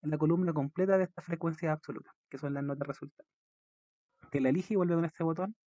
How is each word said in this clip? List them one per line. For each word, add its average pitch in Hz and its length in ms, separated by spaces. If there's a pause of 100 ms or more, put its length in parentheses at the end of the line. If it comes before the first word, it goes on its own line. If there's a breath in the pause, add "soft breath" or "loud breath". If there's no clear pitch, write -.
La 151 160
columna 170 340
completa 180 460
de 185 60
esta - 180
frecuencia 165 480
absoluta, - 400 (180)
que 139 80
son 143 160
las 139 100
notas 139 240
resultantes. - 460 (880)
Usted - 200
la 131 80
elige 180 260
y - 20
vuelve 175 160
con 165 120
este 165 180
botón 180 320 (120)